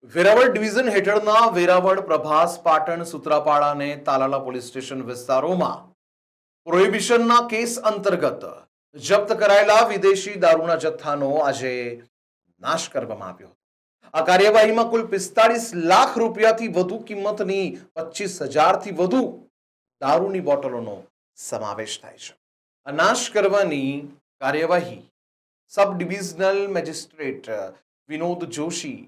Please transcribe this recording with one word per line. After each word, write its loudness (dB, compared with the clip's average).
વેરાવળ 6
ડિવિઝન -2
હેઠળના 4
વેરાવળ, 4
પ્રભાસ 2
પાટણ, 2
સૂત્રાપાડા 2
અને -6
તાલાલા 0
પોલીસ -8
સ્ટેશન -10
વિસ્તારોમાં -2
પ્રોહિબિશનના 2
કેસ -4
અંતર્ગત -4
જપ્ત 0
કરાયેલા 6
વિદેશી 0
દારૂના 4
જથ્થાનો -4
આજે -4
નાશ -4
કરવામાં -8
આવ્યો. -20
આ 0
કાર્યવાહીમાં 4
કુલ 0
પિસ્તાળીસ 2
લાખ 4
રૂપિયાથી 2
વધુ -2
કિંમતની -4
પચીસ -8
હજારથી 2
વધુ 2
દારૂની 0
બોટલોનો -4
સમાવેશ -8
થાય -20
છે. -20
આ -10
નાશ 2
કરવાની 2
કાર્યવાહી -2
સબ 2
ડિવિઝનલ -4
મેજિસ્ટ્રેટ -10
વિનોદ -6
જોશી -8